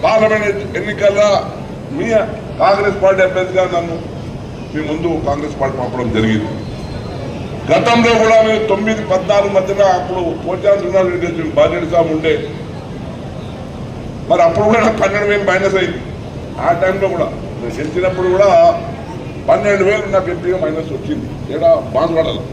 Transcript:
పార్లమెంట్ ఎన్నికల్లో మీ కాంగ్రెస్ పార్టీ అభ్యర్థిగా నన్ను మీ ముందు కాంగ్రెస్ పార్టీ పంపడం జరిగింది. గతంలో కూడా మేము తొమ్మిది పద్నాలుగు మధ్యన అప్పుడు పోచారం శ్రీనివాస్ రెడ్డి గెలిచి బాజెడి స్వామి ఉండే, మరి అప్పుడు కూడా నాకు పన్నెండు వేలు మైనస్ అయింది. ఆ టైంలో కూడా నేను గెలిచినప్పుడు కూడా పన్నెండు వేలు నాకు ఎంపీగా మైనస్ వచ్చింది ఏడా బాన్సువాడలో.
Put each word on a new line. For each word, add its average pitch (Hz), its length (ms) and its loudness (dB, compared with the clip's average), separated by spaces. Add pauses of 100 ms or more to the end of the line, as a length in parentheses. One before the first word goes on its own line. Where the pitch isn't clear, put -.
పార్లమెంట్ 208 580 2 (180)
ఎన్నికల్లో 202 480 2 (680)
మీ 214 100 -2 (540)
కాంగ్రెస్ 196 420 2
పార్టీ 190 240 4
అభ్యర్థిగా 185 380 0 (100)
నన్ను 170 220 -2 (760)
మీ 151 160 -4
ముందు 165 200 -2 (200)
కాంగ్రెస్ 143 320 -2
పార్టీ 135 200 0
పంపడం 120 360 -2
జరిగింది. 110 340 2 (1200)
గతంలో 233 420 4 (100)
కూడా 226 140 6 (100)
మేము 220 240 2
తొమ్మిది 214 320 0 (100)
పద్నాలుగు 202 440 2
మధ్యన 196 260 2 (160)
అప్పుడు 180 240 -2 (220)
పోచారం 185 360 2
శ్రీనివాస్ 180 300 2
రెడ్డి 170 160 -2
గెలిచి 160 320 -4
బాజెడి 165 340 2
స్వామి 165 240 4
ఉండే, 156 180 2 (2000)
మరి 170 160 4
అప్పుడు 214 220 2
కూడా 226 160 4
నాకు 220 180 2
పన్నెండు 202 280 0
వేలు 202 200 0
మైనస్ 190 300 2
అయింది. 175 200 -2 (640)
ఆ 151 40 4 (140)
టైంలో 190 320 2
కూడా 165 120 0 (340)
నేను 120 180 -6
గెలిచినప్పుడు 180 560 0
కూడా 196 160 2 (1000)
పన్నెండు 196 400 2
వేలు 208 260 0
నాకు 180 180 0
ఎంపీగా 175 320 -2
మైనస్ 156 320 -4
వచ్చింది 123 320 -6 (260)
ఏడా 139 160 2 (240)
బాన్సువాడలో. 156 480 0 (100)